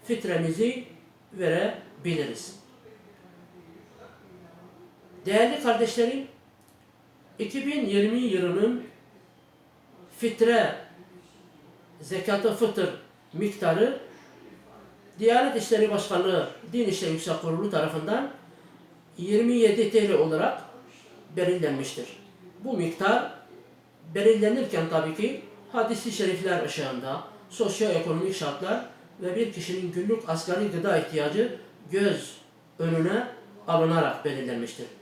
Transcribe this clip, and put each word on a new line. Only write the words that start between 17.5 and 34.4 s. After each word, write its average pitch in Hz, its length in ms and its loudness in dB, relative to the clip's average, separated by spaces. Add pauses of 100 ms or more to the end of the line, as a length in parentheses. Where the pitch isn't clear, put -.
tarafından 165 600 -2 (880)
yirmi 214 360 2
yedi 214 380 6
T 208 180 4
L 185 40 4
olarak 160 480 2 (720)
belirlenmiştir. 147 680 -2 (580)
Bu 240 140 -2
miktar 190 560 0 (840)
belirlenirken 214 720 4
tabii 160 260 0
ki 254 260 -2 (300)
hadis-i 233 400 -2
şerifler 180 540 -2
ışığında 131 560 -6 (280)
sosyoekonomik 185 840 0
şartlar 185 500 -4 (360)
ve 180 140 -4
bir 220 180 -2
kişinin 180 380 -6
günlük 202 380 -2
asgari 180 420 -2
gıda 170 260 0
ihtiyacı 156 580 0 (360)
göz 190 460 0 (420)
önüne 165 480 0 (400)
alınarak 165 580 2
belirlenmiştir. 123 600 -6 (160)